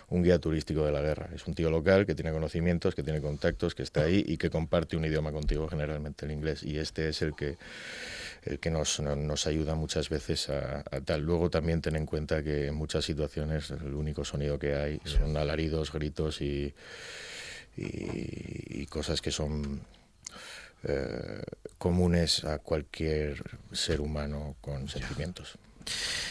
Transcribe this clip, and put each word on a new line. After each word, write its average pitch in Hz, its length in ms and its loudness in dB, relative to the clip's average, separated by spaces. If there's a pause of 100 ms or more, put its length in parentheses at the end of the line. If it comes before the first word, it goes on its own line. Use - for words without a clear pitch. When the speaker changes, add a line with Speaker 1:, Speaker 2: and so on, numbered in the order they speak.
Speaker 1:
un 87 140 4
guía 87 160 10
turístico 78 460 2
de 73 60 4
la 73 100 2
guerra. 78 320 0
Es 78 140 -10
un 82 60 -2
tío 80 160 2
local 92 360 8
que 87 100 2
tiene 80 160 -2
conocimientos, 82 640 2
que 80 80 -2
tiene 76 180 0
contactos, 76 540 2
que - 80 -6
está 73 200 2
ahí 90 240 6
y 80 100 0
que 82 120 2
comparte 80 480 2
un 78 80 0
idioma 78 260 0
contigo, 76 360 0
generalmente 76 580 -4
el 76 60 -4
inglés. 76 320 -2
Y 76 140 -4
este 78 320 -2
es 78 120 -2
el 78 140 0
que, 73 220 -4 (880)
el 71 160 -4
que - 120 -2
nos, 78 280 0
no-, 73 160 0
nos 73 320 0
ayuda 78 280 2
muchas 78 340 0
veces 78 400 -2
a, 69 300 -2 (120)
a 69 100 -4
tal. 76 200 0
Luego 82 280 4
también 82 320 2
ten 78 140 0
en 78 100 0
cuenta 76 380 0
que 73 240 0
en 73 80 -2
muchas 76 300 -2
situaciones 76 680 -2
el 71 220 -6
único 76 320 -2
sonido 71 340 0
que 71 160 0
hay 73 300 0
Speaker 2:
Ya. 73 140 4
Speaker 1:
son 76 180 4
alaridos, 78 540 2
gritos 76 500 -2
y, 71 320 -2 (1040)
y, - 1040 -6
y 71 60 -6
cosas 76 340 -2
que - 100 -2
son, 73 500 -2 (1000)
eh, 57 580 -2 (360)
comunes 87 680 6
a 76 140 0
cualquier 76 840 -2 (280)
ser 78 300 0
humano 73 600 -4
con 69 260 -6
Speaker 3:
Ya. 71 120 -6
Speaker 1:
sentimientos. - 580 -6 (720)